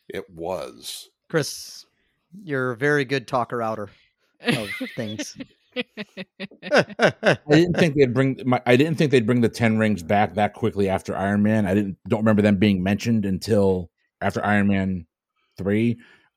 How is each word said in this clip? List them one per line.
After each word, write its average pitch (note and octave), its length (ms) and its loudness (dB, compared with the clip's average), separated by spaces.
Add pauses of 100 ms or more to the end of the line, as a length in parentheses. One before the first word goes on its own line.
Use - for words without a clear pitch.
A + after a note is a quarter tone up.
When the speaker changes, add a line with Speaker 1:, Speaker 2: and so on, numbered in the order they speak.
Speaker 1:
It - 220 -12
was. D#2+ 760 -10 (200)
Speaker 2:
Chris, - 580 -8 (560)
you're C3 300 -4
a A2+ 40 -10
very C#3+ 280 0
good B2 220 -6
talker A#2+ 360 -4
outer G#2+ 260 -6 (520)
of A#2+ 280 -4 (280)
things. A2 400 -10 (140)
Speaker 3:
<laughs> - 140 -20 (100)
Speaker 2:
<laughs> - 960 -14
Speaker 4:
I G#3 680 0 (120)
didn't E3 260 4
think D#3 200 2
they'd B2+ 180 4
bring C3+ 300 0
my, B2 220 2
I B2 100 6
didn't D3+ 200 4
think D#3 140 2
they'd B2 160 4
bring B2 140 2
the A#2 80 4
Ten A2 300 0
Rings G#2+ 240 2
back G2+ 320 0
that G#2 200 0
quickly G2+ 340 -2
after F#2 280 -4
Iron G2+ 260 0
Man. G#2+ 240 2
I F#2 80 0
didn't, G2+ 220 -2 (120)
don't G#2+ 120 0
remember G#2+ 220 4
them G#2 160 4
being F#2+ 240 2
mentioned G#2 420 0
until F#2+ 680 0 (300)
after G2 240 -2
Iron G2+ 240 2
Man F#2+ 380 -2 (500)
three. A2 420 0 (380)